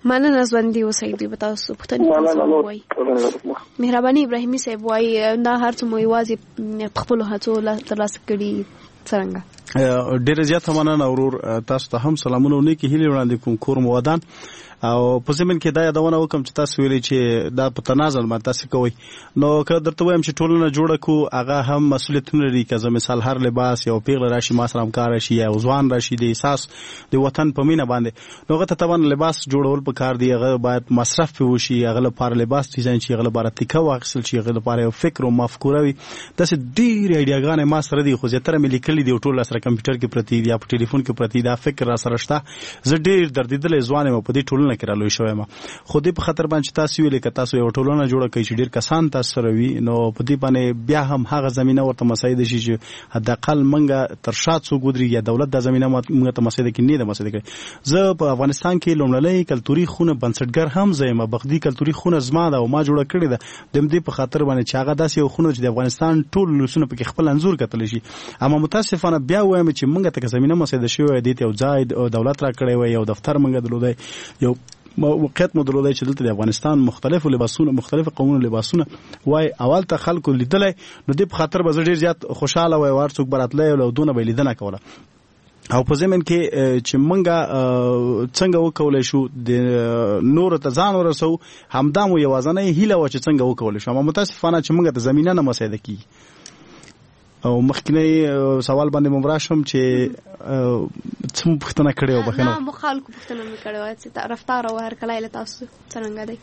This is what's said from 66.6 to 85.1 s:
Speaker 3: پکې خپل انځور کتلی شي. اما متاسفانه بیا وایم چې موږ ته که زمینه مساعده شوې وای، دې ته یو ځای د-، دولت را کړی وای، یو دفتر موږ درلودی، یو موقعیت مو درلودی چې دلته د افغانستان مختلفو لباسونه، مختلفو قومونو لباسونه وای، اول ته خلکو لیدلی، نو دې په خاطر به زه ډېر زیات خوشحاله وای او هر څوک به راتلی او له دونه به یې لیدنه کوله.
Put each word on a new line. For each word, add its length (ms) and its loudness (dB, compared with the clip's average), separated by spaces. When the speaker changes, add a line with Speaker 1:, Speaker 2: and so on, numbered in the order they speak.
Speaker 3:
پکې 180 -6
خپل 140 2
انځور 280 2
کتلی 300 -4
شي. 160 -6
اما 180 2
متاسفانه 600 0
بیا 280 0
وایم 240 4
چې 140 -4
موږ 160 0
ته 100 -6
که 60 -4
زمینه 280 2
مساعده 320 0
شوې 240 2
وای، 120 2
دې 160 0
ته 80 0
یو 60 0
ځای 320 0
د-، 260 -2
دولت 340 0
را 60 0
کړی 260 0
وای، 160 2
یو 120 0
دفتر 340 -2
موږ 240 2
درلودی، 320 -2
یو 120 2
موقعیت 580 0
مو 80 2
درلودی 300 2
چې 100 -4
دلته 200 -4
د 40 2
افغانستان 500 0
مختلفو 500 0
لباسونه، 440 0
مختلفو 380 -2
قومونو 280 2
لباسونه 460 0
وای، 240 2
اول 220 2
ته 140 -2
خلکو 360 -2
لیدلی، 380 2
نو 60 0
دې 160 2
په 60 -12
خاطر 260 0
به 80 2
زه 140 0
ډېر 80 2
زیات 240 0
خوشحاله 460 0
وای 140 2
او 100 2
هر 80 0
څوک 200 -4
به 100 0
راتلی 320 0
او 60 2
له 140 2
دونه 220 0
به 100 0
یې 40 -2
لیدنه 280 0
کوله. 240 -8